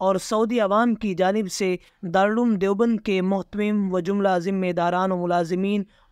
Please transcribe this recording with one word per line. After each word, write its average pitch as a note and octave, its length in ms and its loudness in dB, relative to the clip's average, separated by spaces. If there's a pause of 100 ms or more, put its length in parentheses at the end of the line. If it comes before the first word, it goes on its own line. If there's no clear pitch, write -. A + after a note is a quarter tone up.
और F#3+ 200 2
सऊदी A3+ 380 0
अवाम A3 360 2
की G#3 200 -4
जानिब F#3+ 380 0
से F#3 260 -2 (260)
दारुल F#3+ 280 2
उलूम A#3 240 2
देवबंद G3+ 440 0
के F#3+ 240 0
मोहतमिम G3+ 680 -2
व F#3 100 0
जुमला F#3+ 380 0
ज़िम्मेदारान F3+ 760 -2
व F#3 40 -2
मुलाजिमीन F3+ 720 -2 (260)